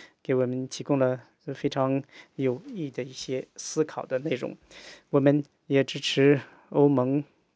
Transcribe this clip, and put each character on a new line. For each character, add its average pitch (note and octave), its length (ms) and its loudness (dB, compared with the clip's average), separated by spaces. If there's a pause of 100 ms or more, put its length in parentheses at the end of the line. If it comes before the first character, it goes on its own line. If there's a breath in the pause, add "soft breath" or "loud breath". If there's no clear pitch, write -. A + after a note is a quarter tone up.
(220 loud breath)
给 C3+ 140 -2
我 B2+ 100 2
们 B2+ 220 -6
提 - 160 -12
供 C#3 160 0
了 B2+ 200 0 (320)
非 C#3+ 160 -4
常 C3+ 360 -2 (320 loud breath)
有 C3 320 -2
益 E3+ 240 -8
的 C3 100 -8
一 C3 100 -12
些 C3 440 -8
思 - 280 -4
考 - 220 -10
的 C3 140 -4
内 C#3+ 160 -4
容。 - 200 -8 (520 loud breath)
我 C#3+ 100 4
们 C#3+ 240 4 (240)
也 C#3 160 2
支 C3+ 160 -4
持 C#3 420 4 (280 loud breath)
欧 C#3+ 200 4
盟 C#3 360 2 (320)